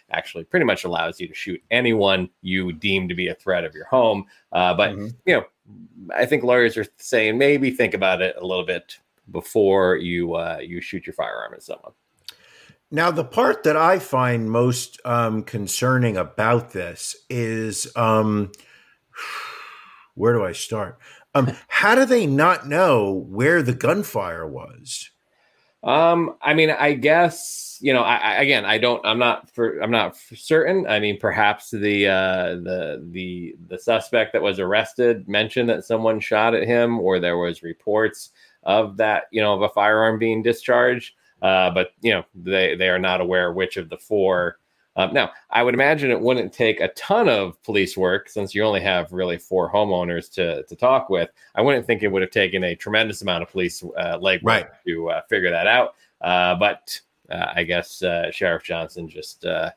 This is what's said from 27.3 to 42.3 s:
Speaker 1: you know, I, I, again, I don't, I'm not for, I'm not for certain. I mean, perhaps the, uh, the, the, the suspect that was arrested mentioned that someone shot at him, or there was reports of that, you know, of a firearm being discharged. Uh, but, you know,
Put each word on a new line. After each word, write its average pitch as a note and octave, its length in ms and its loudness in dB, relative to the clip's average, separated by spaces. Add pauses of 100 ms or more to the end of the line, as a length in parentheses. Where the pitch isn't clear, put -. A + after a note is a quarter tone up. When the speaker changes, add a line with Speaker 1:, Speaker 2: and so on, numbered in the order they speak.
Speaker 1:
you C3+ 140 2
know, B2 80 6
I, A#2 160 4
I, G#2 240 0
again, C3+ 240 2
I G#2+ 140 2
don't, A#2+ 260 0
I'm A2 140 2
not A#2+ 300 0
for, A2 300 -2
I'm G#2+ 120 -2
not G#2 260 0
for - 180 -20
certain. D#3+ 520 0
I G#2+ 120 0
mean, G#2 180 -2
perhaps G#2 520 0
the, G2+ 380 0
uh, F#2+ 380 0 (100)
the, E2+ 560 -8
the, F2+ 440 -10 (120)
the F2+ 120 -12
suspect A2+ 540 0
that - 80 2
was F#2+ 180 -2
arrested G#2 680 0
mentioned A2 400 0
that F#2+ 160 -2
someone A2 340 0
shot A2 340 0
at A2 140 0
him, A#2+ 320 2
or F#2 200 2
there F2 180 -2
was F2 260 -4
reports G#2 680 -4 (320)
of G2+ 340 0
that, G#2+ 340 0
you A2 100 -2
know, G#2 120 2
of F#2+ 80 0
a G#2 80 0
firearm A2 500 2
being A2+ 240 -2
discharged. A#2+ 680 0 (280)
Uh, F#2 300 2
but, F2+ 200 -2 (100)
you A2+ 100 2
know, F#2 140 0 (100)